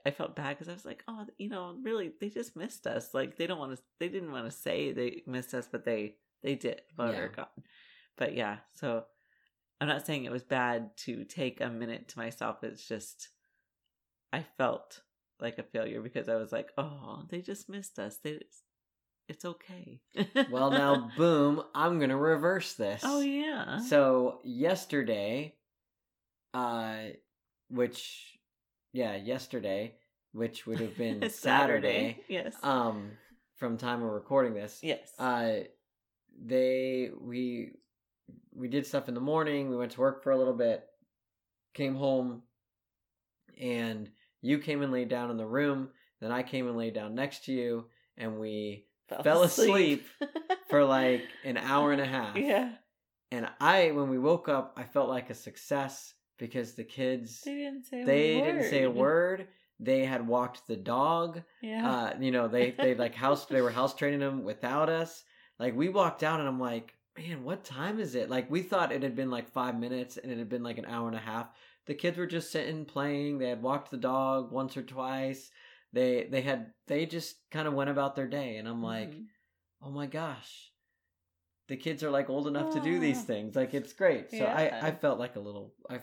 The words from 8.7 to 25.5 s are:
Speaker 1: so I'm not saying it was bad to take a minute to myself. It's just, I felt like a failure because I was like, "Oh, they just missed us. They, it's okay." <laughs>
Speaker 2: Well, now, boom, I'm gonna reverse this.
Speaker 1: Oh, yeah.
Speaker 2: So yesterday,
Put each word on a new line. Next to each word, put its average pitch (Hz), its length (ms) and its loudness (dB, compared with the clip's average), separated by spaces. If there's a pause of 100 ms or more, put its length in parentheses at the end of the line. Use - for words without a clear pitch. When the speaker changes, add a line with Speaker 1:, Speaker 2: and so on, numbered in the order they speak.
Speaker 1:
so 117 320 -4 (720)
I'm 151 80 -2
not 139 200 -2
saying 143 180 -4
it - 60 -6
was 123 100 -4
bad 123 640 -2
to 117 180 -6
take - 380 -6
a 120 80 -2
minute 117 380 -8
to - 100 -18
myself. 113 460 -6
It's 107 240 -12
just, - 420 -10 (1040)
I 156 80 -4 (160)
felt - 460 -2 (360)
like 117 200 -8
a 113 40 -8
failure 110 380 -6
because 120 260 -8
I 113 80 0
was 113 160 -4
like, 113 280 -4
"Oh, 143 500 -10
they 180 120 -8
just - 280 -12
missed 196 300 -12
us. 208 180 -8
They, 151 220 -8 (920)
it's 156 160 -12
okay." 175 560 -14 (140)
<laughs> 262 340 2
Speaker 2:
Well, 254 220 2
now, 139 440 4
boom, 151 460 6 (140)
I'm 165 240 4
gonna 135 180 4
reverse 160 560 2
this. 104 320 -2
Speaker 1:
Oh, 285 160 2
yeah. 277 560 -2
Speaker 2:
So 139 680 6
yesterday, 127 1120 0 (960)